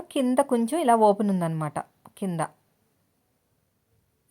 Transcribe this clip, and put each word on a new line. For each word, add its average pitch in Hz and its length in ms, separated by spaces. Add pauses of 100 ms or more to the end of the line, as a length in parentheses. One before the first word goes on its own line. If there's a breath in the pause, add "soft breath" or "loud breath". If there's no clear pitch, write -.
కింద 254 340
కొంచెం 247 360
ఇలా 240 220
ఓపెన్ 208 300
ఉందన్నమాట 160 460 (400)
కింద. 175 240 (1900)